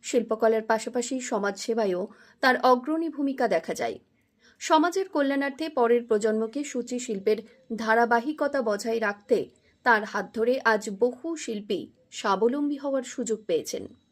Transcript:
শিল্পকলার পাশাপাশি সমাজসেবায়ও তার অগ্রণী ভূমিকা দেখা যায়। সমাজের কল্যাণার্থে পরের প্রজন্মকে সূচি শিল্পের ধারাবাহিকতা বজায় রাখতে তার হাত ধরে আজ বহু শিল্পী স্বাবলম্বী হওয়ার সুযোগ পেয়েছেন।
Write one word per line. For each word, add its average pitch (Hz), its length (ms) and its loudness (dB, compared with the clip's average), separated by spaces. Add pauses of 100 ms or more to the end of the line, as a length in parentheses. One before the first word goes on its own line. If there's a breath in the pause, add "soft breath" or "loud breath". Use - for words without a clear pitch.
শিল্পকলার 226 600 2
পাশাপাশি 233 580 -2
সমাজসেবায়ও 202 880 -2 (320 loud breath)
তার 254 220 4
অগ্রণী 269 460 2
ভূমিকা 269 400 -2
দেখা 202 260 0
যায়। - 240 -4 (600 soft breath)
সমাজের 349 500 2
কল্যাণার্থে 277 600 -2
পরের 240 360 2
প্রজন্মকে 220 600 0
সূচি 247 340 -6
শিল্পের 214 380 -2 (400 loud breath)
ধারাবাহিকতা 233 880 2
বজায় 220 380 -2
রাখতে 208 480 -2 (340 soft breath)
তার 214 220 4
হাত 208 300 -6
ধরে 240 300 2
আজ 220 260 2
বহু 247 460 -2
শিল্পী 208 500 -6 (240)
স্বাবলম্বী 240 680 0
হওয়ার 269 260 -2
সুযোগ 220 420 -6
পেয়েছেন। - 420 -4 (260)